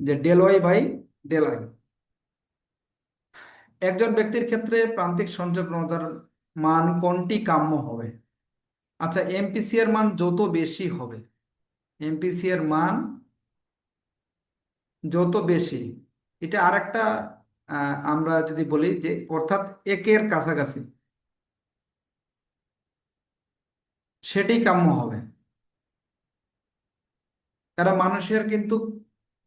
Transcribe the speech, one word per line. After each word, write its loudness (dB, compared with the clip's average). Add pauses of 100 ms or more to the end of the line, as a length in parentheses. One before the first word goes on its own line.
যে 2 (120)
del 6 (140)
Y 8
by 4 (520)
del 2
I। -6 (2250)
একজন 2
ব্যক্তির 0
ক্ষেত্রে 0 (180)
প্রান্তিক 0 (100)
সঞ্চয় -2
প্রবণতার -4 (520)
মান 4 (160)
কোনটি 0 (120)
কাম্য 2 (160)
হবে? -8 (920)
আচ্ছা, -2 (180)
এমপিসি -2
এর 2
মান 2 (160)
যত 2 (180)
বেশি -2 (120)
হবে, -12 (880)
এমপিসি -2
এর 0 (100)
মান 0 (2000)
যত 0 (180)
বেশি, -2 (600)
এটা -4 (100)
আর 4
একটা, -2 (640)
আহ, -4 (180)
আমরা 0 (140)
যদি -4 (100)
বলি 2 (140)
যে -2 (240)
অর্থাৎ 0 (320)
একের 4 (100)
কাছাকাছি, -2 (3500)
সেটাই 2
কাম্য 4 (140)
হবে। -6 (2500)
কারণ 4
মানুষের 0
কিন্তু, 0 (720)